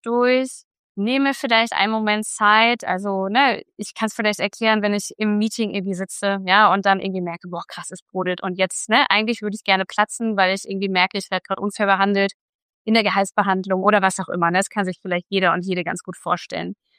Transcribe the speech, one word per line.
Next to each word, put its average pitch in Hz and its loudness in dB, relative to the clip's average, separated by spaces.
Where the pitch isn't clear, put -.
durch, 247 0
nehme 262 0
vielleicht 233 0
einen 214 0
Moment 214 0
Zeit. 220 2
Also, 190 -2
ne, 247 2
ich - -10
kann's 220 -4
vielleicht 214 -2
erklären, 214 0
wenn 202 0
ich 208 -4
im 208 0
Meeting 214 -2
irgendwie 190 -4
sitze, 196 -4
ja, 190 6
und 196 0
dann 196 4
irgendwie 190 -4
merke, 175 -8
boah, 170 -10
krass, - -16
es 185 -16
brodelt 180 -4
und 185 -4
jetzt, - -2
ne, 240 4
eigentlich 220 0
würde 208 -6
ich - -14
gerne 190 2
platzen, 220 -2
weil 190 4
ich 196 -6
irgendwie 196 -2
merke, 190 0
ich - -8
werde 185 -4
gerade 196 -4
unfair 202 -2
behandelt 196 2
in 220 2
der 226 4
Gehaltsbehandlung 190 0
oder 208 4
was 190 2
auch 185 -8
immer. 175 0
Das 190 0
kann 202 -2
sich 180 -4
vielleicht 180 -4
jeder 190 2
und 175 -2
jede 180 -4
ganz 165 -6
gut 185 -12
vorstellen. 175 -6